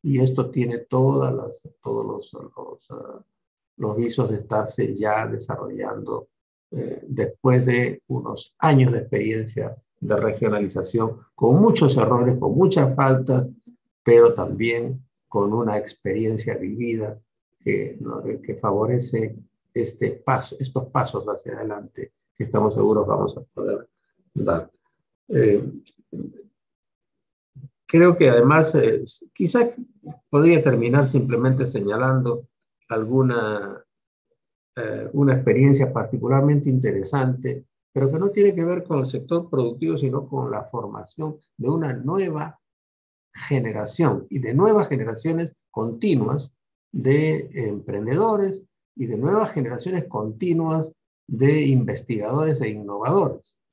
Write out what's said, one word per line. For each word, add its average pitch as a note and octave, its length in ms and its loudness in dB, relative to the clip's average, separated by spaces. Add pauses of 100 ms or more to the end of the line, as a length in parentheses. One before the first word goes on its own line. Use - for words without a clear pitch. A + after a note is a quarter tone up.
Y C#3 200 0
esto C3 280 0
tiene A#2+ 280 -2
todas C3 580 0
las, - 260 -10 (220)
todos A1+ 220 -6
los, G2+ 280 -12 (220)
los, - 340 -20
eh, - 300 -16 (580)
los G#2+ 200 -4
visos A#2 320 -2
de G#2 80 -2
estarse - 580 -4
ya G#2+ 320 -2
desarrollando, G#2 1000 -10 (420)
eh, - 340 -10
después B2+ 600 2
de B2 420 0
unos A#2 520 -10
años C3 340 6
de A2+ 60 0
experiencia - 760 -4 (240)
de - 160 -2
regionalización, G#2+ 1000 -2 (180)
con C#3 260 6
muchos D#3 360 6
errores, B2 420 4
con - 160 0
muchas D#3+ 400 4
faltas, C3 540 2 (520)
pero A#2 320 8
también A#2 720 -4 (240)
con G2+ 240 0
una A2 260 0
experiencia A2 760 -4
vivida A2 640 -6 (400)
que, - 400 -4
¿no? A2 240 -10
que G#2+ 320 -10
favorece A2 800 -2 (380)
este A2 380 -4
paso, - 480 -4
estos C3 260 -6
pasos A2 400 -4
hacia - 320 -8
adelante G#2 560 -12 (200)
que - 120 -6
estamos G#2+ 280 0
seguros G#2 320 2
vamos G2+ 320 -2
a - 40 -14
poder - 480 -8 (440)
dar. E2+ 380 -2 (560)
Eh, A2 340 2 (2250)
creo E3+ 300 6
que D#3+ 140 6
además, C#3+ 460 6
eh, A2+ 280 2 (300)
quizá A#3+ 380 2 (580)
podría D#3 340 6
terminar B2 420 4
simplemente C3 600 2
señalando A#2+ 800 -2 (400)
alguna, A2 960 0 (920)
eh, A2 340 -8
una C#3 220 4
experiencia C3+ 580 4
particularmente C3+ 800 0
interesante, B2+ 960 -2 (260)
pero C3+ 180 0
que D#3+ 100 -2
no G3 100 0
tiene G3+ 260 4
que E3+ 80 -2
ver E3+ 220 -2
con D3+ 140 -2
el B2+ 80 -2
sector E3+ 420 -4
productivo, C#3 480 -2
sino C#3 300 -4
con A#2+ 220 -6
la G#2+ 140 -6
formación A2+ 760 -10 (200)
de A#2+ 120 -4
una D#3 220 -2
nueva D#3 640 -6 (760)
generación A2+ 960 -2
y C3+ 100 -6
de A#2+ 140 -6
nuevas G3+ 340 4
generaciones D3 640 -4 (160)
continuas A2+ 840 -2 (380)
de D#3 600 0
emprendedores C#3+ 1120 -2 (320)
y B2 120 -6
de A2+ 100 -4
nuevas F#3+ 340 0
generaciones D3 540 -6
continuas D#3+ 880 -4 (360)
de C#3+ 320 2
investigadores B2+ 1000 0
e A2+ 80 -4
innovadores. G#2+ 880 -4 (140)